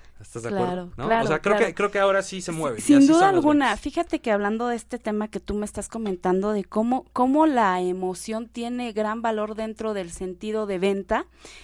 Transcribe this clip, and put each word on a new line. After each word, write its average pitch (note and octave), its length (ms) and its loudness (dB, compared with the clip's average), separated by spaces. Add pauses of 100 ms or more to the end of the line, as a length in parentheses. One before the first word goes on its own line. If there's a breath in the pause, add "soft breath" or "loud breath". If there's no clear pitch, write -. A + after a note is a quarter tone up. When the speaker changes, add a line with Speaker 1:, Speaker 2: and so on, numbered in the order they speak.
(200 soft breath)
Speaker 1:
¿Estás - 220 -14
de A#3 60 -8
acuerdo? G3 260 0
Speaker 2:
Claro, F3 220 -8
Speaker 1:
¿No? - 100 -8
Speaker 2:
claro, A3+ 180 2
Speaker 1:
O - 40 0
sea, D3+ 120 0
creo G3+ 160 2
Speaker 2:
claro. G#3+ 100 4
Speaker 1:
que, E3 100 -6
creo G3+ 160 0
que G3+ 80 -2
ahora G3 220 4
sí F#3+ 180 -10
se F3+ 100 -8
Speaker 2:
Sí, E3 80 -6
Speaker 1:
mueve, D3+ 200 -4
y - 20 -10
Speaker 2:
sin C#4+ 160 6
Speaker 1:
así C#4 100 10
Speaker 2:
duda D#4+ 140 6
Speaker 1:
son F#4+ 80 8
las F#4+ 80 4
Speaker 2:
alguna. D4 300 4
Speaker 1:
ventas. G#3+ 140 0
Speaker 2:
Fíjate E4 400 -4
que A3+ 120 -2
hablando G#3 340 0
de A#3+ 80 -2
este A#3 240 -10
tema G#3+ 300 -4
que G#3 100 -8
tú G3+ 160 -6
me G#3 100 -4
estás G#3 240 -10
comentando, F#3+ 640 0
de G3+ 120 -2
cómo, A#3 480 -2
cómo C4+ 340 4
la G#3+ 340 2
emoción F#3 680 -4
tiene A#3+ 440 -8
gran G#3+ 300 -4
valor G#3+ 320 -4
dentro A3 400 -6
del F3+ 160 -6
sentido G#3+ 560 -6
de G3 140 -4
venta, G3+ 460 -2 (380 loud breath)